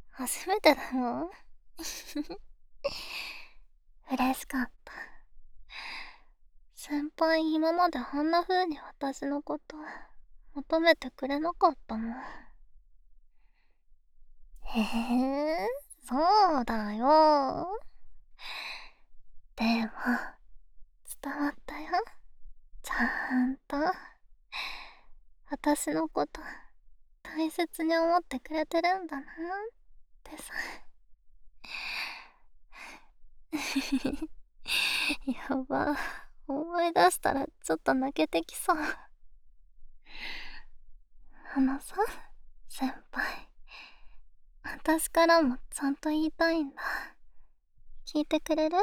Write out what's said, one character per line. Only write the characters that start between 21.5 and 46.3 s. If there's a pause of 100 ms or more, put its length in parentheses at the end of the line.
た
よ。 (880)
ち
ゃ
ん (100)
と、 (1700)
私
の
こ
と、 (800)
大
切
に
思
っ
て
く
れ
て
る
ん
だ
な
っ (960)
て
さ。 (3000)
<laughs> (1200)
や
ば、 (520)
思
い
出
し
た
ら
ち (200)
ょ
っ
と
泣
け
て
き
そ
う。 (2750)
あ
の
さ、 (720)
先 (200)
輩。 (1160)
私
か
ら
も (120)
ち
ゃ
ん
と
言
い